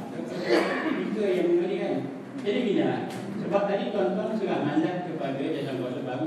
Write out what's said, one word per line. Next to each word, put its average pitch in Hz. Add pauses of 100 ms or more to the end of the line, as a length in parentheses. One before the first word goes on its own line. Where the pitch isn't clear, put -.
(140)
Kita -
yang 180
mengenai 175
kan. 135 (500)
Jadi, 233 (100)
bila? 165 (540)
Sebab 202
tadi -
tuan-tuan 208
sudah 180
mandat 156
kepada 139
jasa 139
kuasa 123
baru 131